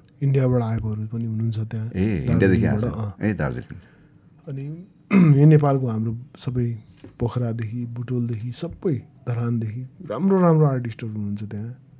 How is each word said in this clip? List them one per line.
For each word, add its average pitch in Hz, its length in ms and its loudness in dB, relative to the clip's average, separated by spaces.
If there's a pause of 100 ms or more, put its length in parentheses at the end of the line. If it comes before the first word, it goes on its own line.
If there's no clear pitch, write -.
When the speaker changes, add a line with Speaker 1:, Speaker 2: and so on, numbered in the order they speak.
(220)
Speaker 1:
इन्डियाबाट 131 400 2
आएकोहरू 110 460 -4
पनि 117 180 -6
हुनुहुन्छ 110 340 -4
त्यहाँ, 110 360 -6
Speaker 2:
ए, 92 340 0
इन्डियादेखि - 380 4
Speaker 1:
दार्जिलिङबाट, - 160 0
Speaker 2:
आएको 104 280 -4
छ। - 20 -12
Speaker 1:
अँ। - 120 -6
Speaker 2:
ए, 107 80 0
दार्जिलिङ। 65 440 -6 (680)
Speaker 1:
अनि 147 380 -12 (240)
<clears throat> 160 320 8
यो 147 40 10
नेपालको 143 420 6
हाम्रो 113 300 -2 (200)
सबै 120 400 -4 (420)
पोखरादेखि, 117 680 -4
बुटोलदेखि, 120 640 -6
सबै 165 440 -6 (320)
धरानदेखि 117 540 -4 (280)
राम्रो 185 320 0
राम्रो 160 240 6
आर्टिस्टहरू 120 480 -4
हुनुहुन्छ 104 300 -6
त्यहाँ। 107 360 -10 (200)